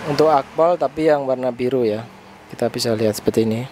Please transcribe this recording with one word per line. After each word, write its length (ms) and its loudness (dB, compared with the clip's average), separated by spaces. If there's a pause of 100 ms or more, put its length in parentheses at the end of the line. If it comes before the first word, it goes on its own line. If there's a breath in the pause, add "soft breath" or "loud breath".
(120)
untuk 160 4
Akpol 480 2
tapi 320 -2
yang 160 2
warna 240 -2
biru 400 0
ya. 160 -4 (480)
Kita 160 -4
bisa 240 -4
lihat 240 0
seperti 320 0
ini 220 -4